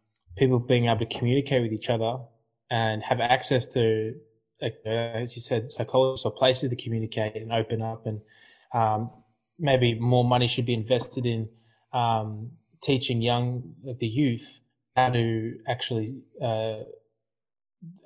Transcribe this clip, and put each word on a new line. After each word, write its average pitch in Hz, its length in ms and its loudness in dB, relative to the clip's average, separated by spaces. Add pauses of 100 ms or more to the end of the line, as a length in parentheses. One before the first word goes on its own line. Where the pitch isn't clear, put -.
(360)
people 127 240 4
being 120 260 2
able 113 180 4
to - 140 -8
communicate 127 440 2
with 113 100 -2
each 110 180 -4
other 117 280 0 (520)
and 110 320 0
have 123 180 0
access 123 480 2
to, 110 460 0 (480)
like, 123 140 -4 (100)
uh, 110 40 -4
as 117 440 -4
you 120 80 -12
said, 120 300 -2
psychologists 131 520 0
or 107 60 0
places 131 400 2
to 120 60 -4
communicate 113 580 -4
and 110 180 -8
open 113 300 0
up, 113 240 -8
and, 107 140 -6 (540)
um, 113 360 2 (480)
maybe 127 400 4
more 123 260 4
money 123 220 4
should 120 200 0
be 120 80 0
invested 120 520 0
in, 113 220 -2 (440)
um, 113 600 -2 (300)
teaching 127 400 0
young, 123 600 -2
like, 127 160 -10
the 120 80 -4
youth 117 540 -2 (360)
how 127 140 6
to 113 560 0
actually, 120 560 -4 (180)
uh, 110 440 -2 (1200)